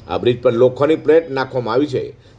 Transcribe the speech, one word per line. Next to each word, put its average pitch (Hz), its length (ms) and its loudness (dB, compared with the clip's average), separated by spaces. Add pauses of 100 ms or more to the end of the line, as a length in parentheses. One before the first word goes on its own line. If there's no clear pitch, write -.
આ 82 100 -4
બ્રિજ 120 240 0
પર 123 120 2
લોખંડની 127 420 2
પ્લેટ 156 360 2
નાખવામાં 127 420 -4
આવી 143 140 0
છે. 104 240 -6 (280)